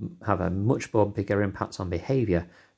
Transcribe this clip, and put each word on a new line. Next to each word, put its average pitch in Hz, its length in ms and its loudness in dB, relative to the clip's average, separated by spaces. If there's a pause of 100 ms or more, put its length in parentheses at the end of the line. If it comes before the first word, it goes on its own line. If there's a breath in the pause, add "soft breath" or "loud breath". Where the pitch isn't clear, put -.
(260)
have 95 160 2
a 90 80 0
much 101 440 0
more 107 160 4
bigger 101 320 0
impact 101 380 -4
on 92 100 -4
behavior 90 580 0 (300 soft breath)